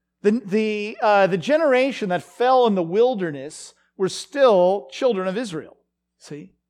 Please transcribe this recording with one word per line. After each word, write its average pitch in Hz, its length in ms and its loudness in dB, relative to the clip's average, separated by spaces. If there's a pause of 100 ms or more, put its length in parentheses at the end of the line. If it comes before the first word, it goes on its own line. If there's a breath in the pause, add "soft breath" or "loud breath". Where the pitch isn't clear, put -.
(220)
The, 208 220 2
the, 208 580 -4
uh, 202 240 4
the 185 120 0
generation 254 720 0
that 175 120 -2
fell 254 440 2
in 208 100 2
the 180 60 0
wilderness 170 920 -2 (220)
were 190 120 -2
still 202 840 2
children 208 340 -2
of 185 100 -4
Israel. 165 400 -10 (420)
See? 156 340 -18 (180)